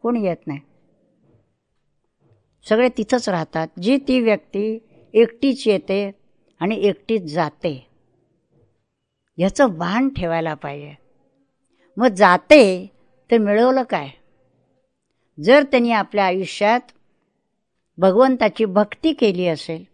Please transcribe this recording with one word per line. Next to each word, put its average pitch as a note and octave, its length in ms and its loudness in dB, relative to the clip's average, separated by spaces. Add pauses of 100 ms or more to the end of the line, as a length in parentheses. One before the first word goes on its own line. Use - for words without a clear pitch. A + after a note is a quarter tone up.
कोणी A#3 220 -2
येत E3+ 220 -6
नाही. D3 140 -10 (2000)
सगळे A#3+ 200 2
तिथंच A#3+ 400 -4
राहतात. D#3+ 400 -4 (140)
जी A#3+ 140 0
ती C4 240 -2
व्यक्ती A3 580 -4 (360)
एकटीच A#3 540 0
येते G3 420 -2 (500)
आणि G3+ 160 -4
एकटीच G3+ 460 -2
जाते, D3+ 640 -6 (1500)
याचं G3 280 0
भान F#3+ 420 -4
ठेवायला E3 460 -4
पाहिजे. D3 400 -14 (1000)
मग A#3+ 120 0
जाते F#3+ 800 4 (400)
तर A#3 80 4
मिळवलं A3+ 440 2
काय? E3+ 260 -6 (1300)
जर F3+ 200 6
त्यांनी A#3+ 280 0
आपल्या G3+ 340 0
आयुष्यात F#3+ 560 0 (1160)
भगवंताची A3 680 2
भक्ती G#3 480 -2
केली F3+ 340 0
असेल E3 480 -6